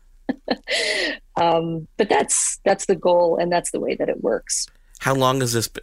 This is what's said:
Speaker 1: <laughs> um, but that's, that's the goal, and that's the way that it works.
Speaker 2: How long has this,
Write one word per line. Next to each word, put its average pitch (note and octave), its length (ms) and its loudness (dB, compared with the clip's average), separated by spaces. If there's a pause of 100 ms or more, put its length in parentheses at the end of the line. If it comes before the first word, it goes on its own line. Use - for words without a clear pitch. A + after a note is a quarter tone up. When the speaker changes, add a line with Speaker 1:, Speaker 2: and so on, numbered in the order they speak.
(280)
Speaker 1:
<laughs> - 1080 -4
um, E3 580 0
but G#3 140 2
that's, - 560 0
that's G3 200 0
the F#3 120 2
goal, F3 400 4
and F3 120 0
that's F3 220 -2
the - 80 -4
way - 160 -4
that - 140 -4
it - 120 -4
works. - 460 -4 (320)
Speaker 2:
How C3+ 140 0
long C3 260 2
has A#2+ 140 0
this, A2+ 160 0 (120)